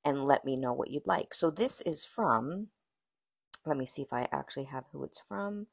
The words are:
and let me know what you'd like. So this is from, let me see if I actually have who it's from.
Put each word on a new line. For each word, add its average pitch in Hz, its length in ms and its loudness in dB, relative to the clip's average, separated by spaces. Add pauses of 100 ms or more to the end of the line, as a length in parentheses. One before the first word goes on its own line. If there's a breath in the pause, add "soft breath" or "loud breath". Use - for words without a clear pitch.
and 139 200 2
let 139 200 6
me 135 100 0
know 127 160 0
what - 180 -2
you'd 143 160 -6
like. - 280 0
So 165 180 4
this 214 300 2
is 160 240 2
from, 165 640 0 (960)
let 156 100 0
me 131 100 -2
see - 180 -4
if 135 100 -8
I 123 180 0
actually 139 340 -4
have 135 280 -10
who 139 100 -8
it's - 160 -8
from. 202 520 -6